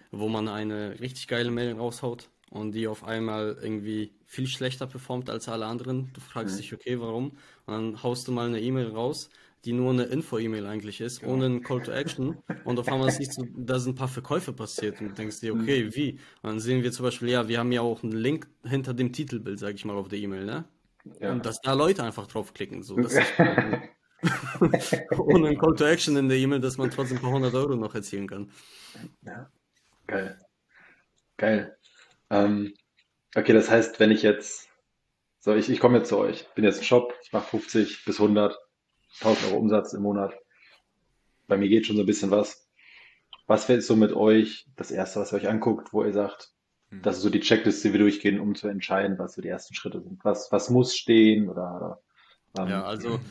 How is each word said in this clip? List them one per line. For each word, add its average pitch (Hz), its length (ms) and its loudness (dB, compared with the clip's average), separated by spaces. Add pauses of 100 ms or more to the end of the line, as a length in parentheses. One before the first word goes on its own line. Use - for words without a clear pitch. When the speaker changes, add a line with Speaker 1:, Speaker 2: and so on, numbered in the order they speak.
(120)
Speaker 1:
wo 104 180 -4
man 110 180 -2
eine 104 520 -8
richtig 131 280 -12
geile 120 240 -2
Mail 120 220 -4
raushaut 120 560 -8 (200)
und 107 240 -8
die 110 140 -4
auf 107 160 -8
einmal 110 580 -4
irgendwie 107 520 -6 (120)
viel 131 220 -8
schlechter 131 400 -6
performt 127 420 -10
als 113 180 -8
alle 113 180 -6
anderen. 127 480 -6
Du - 80 -20
fragst 104 340 -8
Speaker 2:
Mhm. 98 40 -8
Speaker 1:
dich, 101 140 -14
„Okay, 120 260 -6
warum?“ 117 320 -6 (340)
Und 107 80 -10
dann 110 300 -6
haust 123 240 -4
du 131 40 -4
mal 120 160 -2
eine 117 140 -4
E-Mail 127 260 -2
raus, 117 420 -6 (360)
die 120 80 -4
nur 123 180 0
eine 123 120 2
Info-E-Mail 113 600 -4
eigentlich 104 360 -10
ist, 123 200 -10
Speaker 3:
Genau. 127 120 -6
Speaker 1:
ohne 131 120 0
einen 123 180 0
Call 127 180 -4
to 123 100 -8
Action. 139 500 -6 (220)
Und 123 160 -4
auf 123 120 -4
einmal 131 200 0
siehst 131 260 -6
du, 131 80 -8 (100)
da 127 240 -2
sind 123 140 -4
ein - 20 -12
paar 131 120 -4
Verkäufe 147 460 -6
passiert 104 480 -8
und 101 160 -10
denkst 107 240 -8
dir, 110 120 -4
Speaker 2:
Mhm. 113 80 -2
Speaker 1:
„Okay, 113 340 0
wie?“ 139 180 -4 (280)
Und 110 80 -8
dann 110 100 -6
sehen 123 240 0
wir 120 80 -2
zum 123 140 -6
Beispiel, 123 240 -4
ja, 123 180 2
wir 117 120 0
haben 120 120 0
ja 120 100 2
auch 117 220 -2
einen 113 100 -4
Link 131 340 -2 (180)
hinter 131 280 -4
dem 123 200 -2
Titelbild, 120 460 -8
sag 104 160 -8
ich 98 100 -12
mal, 104 100 -6
auf 98 120 -6
der 101 120 -8
E-Mail, 98 260 -6
ne? 143 200 -8 (540)
Speaker 2:
Ja. - 140 -4
Speaker 1:
Und 120 120 -4
dass 113 160 -8
da 135 120 -2
Leute 156 300 2
einfach 110 240 -8
draufklicken, 101 560 -10
so, 95 160 -4
das 127 200 2
ist - 180 2
Speaker 2:
<laughs> - 600 0 (240)
Speaker 1:
<laughs> - 960 0
ohne 160 320 4
einen 147 80 0
Call 160 180 4
to 156 100 2
Action 156 320 2
in 135 120 2
der 131 80 2
E-Mail, 135 220 0
dass 131 180 -4
man 131 120 -2
trotzdem 127 280 -4
ein 123 40 -10
paar 127 100 -2
hundert 131 240 0
Euro 139 200 0
noch 110 200 -4
erzielen 101 320 -6
kann. 101 240 -12 (760)
Speaker 2:
Ja. - 240 -16 (580)
Geil. 95 300 -6 (1000)
Geil. 107 400 0 (520)
Ähm, 101 440 2 (640)
okay, 113 180 6
das 110 160 8
heißt, 113 300 4
wenn 107 120 8
ich 107 120 4
jetzt, - 460 0 (680)
so, 107 160 2
ich, 110 140 2
ich 127 100 2
komme 120 200 8
jetzt - 100 0
zu 101 80 2
euch, 101 380 -2
bin 107 100 4
jetzt 98 140 4
ein - 60 -6
Shop, 123 280 4 (100)
ich - 100 -10
mach 107 120 -2
fünfzig - 600 0
bis 101 140 -2
hundert, 104 380 4 (640)
tausend - 280 2
Euro 95 100 2
Umsatz 104 360 2
im 101 100 -4
Monat. 101 320 -2 (1120)
Bei 101 100 4
mir 98 120 2
geht 110 160 6
schon 107 100 -2
so 104 80 4
ein 95 40 -2
bisschen 101 240 2
was. - 380 0 (800)
Was 110 220 4
wäre 123 120 6
so 110 140 4
mit 110 180 6
euch 110 640 4
das - 160 -10
Erste, 95 300 -4
was 98 120 -4
ihr 101 40 2
euch 101 120 -2
anguckt, 110 440 0
wo 107 100 2
ihr 107 100 0
sagt, - 400 -4 (380)
Speaker 3:
Hm. 98 100 -16
Speaker 2:
das 92 160 0
ist 92 60 -4
so 104 60 4
die 101 120 4
Checkliste, 110 480 4
die 98 40 4
wir 98 80 6
durchgehen, 101 380 4
um 104 160 -2
zu - 120 -6
entscheiden, 98 520 -2
was 92 160 -8
so 92 60 -10
die 87 80 -8
ersten - 260 -10
Schritte - 260 -10
sind? 92 240 -14
Was, - 260 0
was 104 180 0
muss 123 280 4
stehen 110 520 6
oder, 90 260 -8 (800)
oder, 92 120 -4
ähm, 92 40 -2
Speaker 1:
Ja, 98 140 -4
also 113 340 -4 (120)